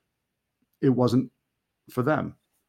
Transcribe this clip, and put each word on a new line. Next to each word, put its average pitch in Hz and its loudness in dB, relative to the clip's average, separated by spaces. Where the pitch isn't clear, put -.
It 139 2
wasn't 123 0
for 123 -4
them. - -4